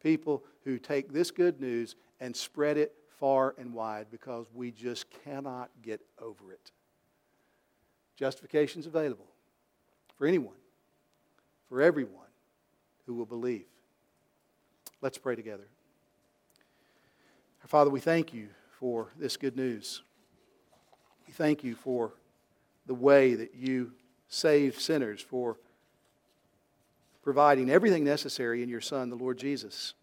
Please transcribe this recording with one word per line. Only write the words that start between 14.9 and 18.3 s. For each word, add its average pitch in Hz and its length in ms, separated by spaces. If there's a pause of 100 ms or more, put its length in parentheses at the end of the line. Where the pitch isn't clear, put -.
Let's 135 180
pray 127 160
together. 104 320 (2000)
Our - 60
Father, 147 220
we 139 80
thank 165 340